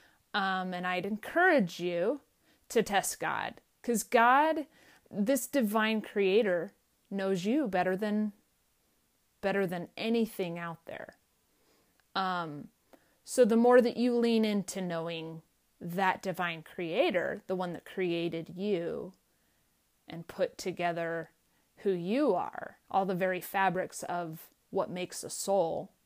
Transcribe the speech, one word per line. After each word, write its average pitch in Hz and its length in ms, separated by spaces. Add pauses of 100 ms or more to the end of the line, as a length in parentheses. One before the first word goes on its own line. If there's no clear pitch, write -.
(340)
Um, 185 400
and 180 120
I'd 180 200
encourage 269 760
you 175 420 (480)
to 220 140
test - 360
God, - 420 (200)
'cause 233 220
God, 269 640 (420)
this 220 380
divine 220 540
creator, 196 720 (360)
knows 196 360
you 262 220
better 185 280
than, 208 380 (1080)
better 196 240
than 175 300
anything 220 640
out 170 260
there. - 300 (1000)
Um, 175 540 (540)
so - 200
the 226 120
more 247 260
that 226 160
you 240 180
lean 233 300
into 202 360
knowing 165 600 (400)
that 180 400
divine 170 420
creator, 202 840
the 190 80
one 180 180
that - 120
created 170 720
you 175 580 (920)
and 165 200
put - 300
together 170 760 (460)
who 202 140
you 190 440
are, - 420 (140)
all 190 140
the 190 100
very 180 260
fabrics 190 640
of 170 460 (200)
what - 220
makes 180 320
a - 60
soul, 180 640 (140)